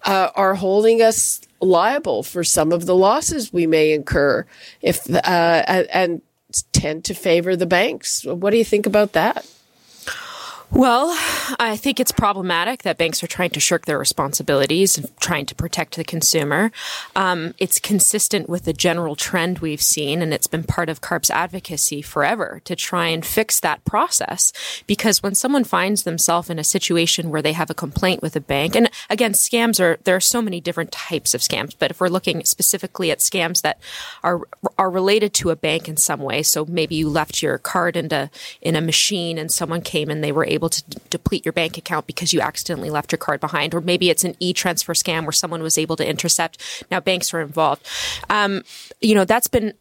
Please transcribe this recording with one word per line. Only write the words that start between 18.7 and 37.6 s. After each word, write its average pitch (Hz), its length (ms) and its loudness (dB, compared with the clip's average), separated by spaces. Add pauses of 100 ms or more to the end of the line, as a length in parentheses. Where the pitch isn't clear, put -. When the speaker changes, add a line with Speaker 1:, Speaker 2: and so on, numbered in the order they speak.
Speaker 2:
general 165 440 0
trend 175 440 -2
we've 156 200 -4
seen, 151 420 0
and 156 120 -2
it's - 140 -2
been 160 160 -4
part 170 240 -2
of 156 120 -8
carp's - 300 -2
advocacy 160 720 -4
forever 160 600 -2
to 170 120 -6
try 175 300 -2
and 165 180 -2
fix - 360 0
that - 240 -2
process. - 680 0 (340)
Because 202 360 2
when 202 120 -4
someone 269 300 2
finds 190 380 0
themselves 170 480 0
in 165 80 -4
a 156 60 -6
situation 170 680 0
where 151 120 -2
they 156 100 2
have 165 180 -2
a 160 40 -4
complaint 175 460 -2
with 156 160 -4
a 151 40 0
bank, 147 340 -2
and 226 160 6 (180)
again, 220 240 0
scams 233 480 2
are, 170 240 4
there 185 120 4
are 185 40 0
so 240 220 2
many 180 180 -4
different 170 320 -6
types - 400 -4
of - 80 -2
scams, - 380 -2
but 156 140 0
if - 80 -10
we're 185 80 2
looking 175 360 -2
specifically - 640 -2
at - 100 -2
scams 170 420 -2
that - 180 -2 (420)
are, 175 200 0 (340)
are 190 140 2
related 196 440 2
to - 160 0
a 160 60 0
bank 160 320 -2
in 156 80 -6
some 147 240 0
way, 135 220 -4
so 156 240 0
maybe 160 300 -2
you 156 120 0
left 151 320 -2
your 139 160 0
card 175 400 -2